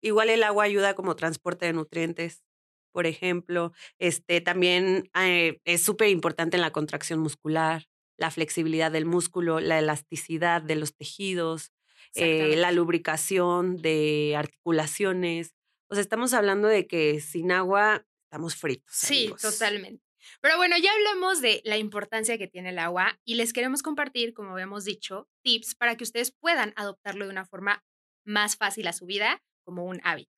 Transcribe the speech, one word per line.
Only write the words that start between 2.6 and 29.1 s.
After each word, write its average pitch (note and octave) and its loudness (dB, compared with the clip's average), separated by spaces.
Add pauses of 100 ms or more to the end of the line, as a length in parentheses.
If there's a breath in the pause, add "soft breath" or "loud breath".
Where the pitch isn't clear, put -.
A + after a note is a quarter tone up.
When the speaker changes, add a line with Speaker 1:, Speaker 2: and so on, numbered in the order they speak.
Speaker 1:
por F3 0
ejemplo. F3 -2 (240 loud breath)
Este, F3 0
también, F3+ 2 (100)
eh, F3 2
es E3+ 0
superimportante E3+ 2
en F3 4
la D#3+ 2
contracción D#3 -4
muscular, D#3+ -2 (300)
la D#3+ -2
flexibilidad D#3+ 0
del D#3+ 0
músculo, E3+ 0
la D#3+ 2
elasticidad D#3+ -2
de D#3 -2
los D3+ -6
tejidos, E3 -6 (420 soft breath)
eh, - -2
la E3+ 4
Speaker 2:
Exactamente. D#3+ 4
Speaker 1:
lubricación F3 2
de D3+ 0
articulaciones. E3+ -2 (340)
O G3+ -6
sea, G3+ 0
estamos A#3 -2
hablando G#3 2
de G#3+ 4
que D3+ 0
sin E3+ -4
agua G3 2 (200)
estamos D#3 -8
fritos, - -6
Speaker 2:
Sí, C#4 0
Speaker 1:
amigos. G#3+ -6
Speaker 2:
totalmente. G#3+ -4 (380 loud breath)
Pero D#4 4
bueno, F4 4
ya F4+ 4
hablamos F#4+ 2
de A3+ 2
la G#3+ 0
importancia G#3+ -4
que G3 -8
tiene F#3 -12
el F3+ -8
agua F3+ 0
y A#3 -4
les A#3 -2
queremos C4 -2
compartir, C#4 -4
como G3+ -12
habíamos F#3+ -10
dicho, G3 -10 (160)
tips A#3 -2
para A#3 0
que A#3+ -10
ustedes A#3+ -6
puedan C#4 -2
adoptarlo G3+ -8
de G3 -12
una F#3+ -8
forma G3+ -4 (420)
más G#3 0
fácil G3 -2
a E3+ -4
su F3+ -12
vida G3+ -2 (240)